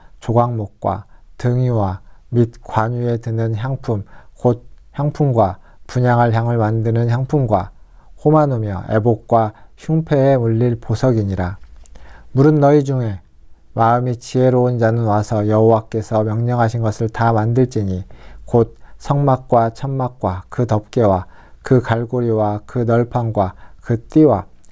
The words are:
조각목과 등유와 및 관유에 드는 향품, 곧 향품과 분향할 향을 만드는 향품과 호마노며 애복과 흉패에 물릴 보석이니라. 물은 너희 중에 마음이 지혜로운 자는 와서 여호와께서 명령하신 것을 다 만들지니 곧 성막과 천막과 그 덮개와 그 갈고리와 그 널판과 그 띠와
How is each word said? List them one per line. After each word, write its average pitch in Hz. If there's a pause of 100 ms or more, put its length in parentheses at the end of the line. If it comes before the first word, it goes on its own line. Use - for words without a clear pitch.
(180)
조각목과 110 (320)
등유와 120 (300)
및 120
관유에 120
드는 113
향품, 113 (340)
곧 120 (260)
향품과 135 (280)
분향할 120
향을 117
만드는 113
향품과 120 (520)
호마노며 131
애복과 110 (240)
흉패에 147
물릴 117
보석이니라. 101 (720)
물은 143
너희 147
중에 123 (540)
마음이 120
지혜로운 123
자는 113
와서 104
여호와께서 110
명령하신 117
것을 113
다 117
만들지니 110 (400)
곧 120 (180)
성막과 131
천막과 127
그 123
덮개와 104 (340)
그 127
갈고리와 113
그 -
널판과 117 (300)
그 -
띠와 135 (240)